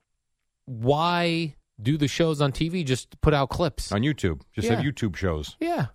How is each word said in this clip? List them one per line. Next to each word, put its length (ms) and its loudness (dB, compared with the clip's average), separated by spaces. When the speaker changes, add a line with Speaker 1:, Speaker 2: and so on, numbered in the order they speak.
Speaker 1:
why 880 0
do 160 2
the 100 2
shows 340 0
on 120 2
T 160 -2
V? 160 -2
Just 380 -4
put 120 6
out 140 2
clips 420 -2
Speaker 2:
On 120 0
YouTube. 400 -2
Just 160 -4
have 160 2
Speaker 1:
Yeah. 60 0
Speaker 2:
YouTube 260 -4
shows. 420 -4
Speaker 1:
Yeah. 360 -2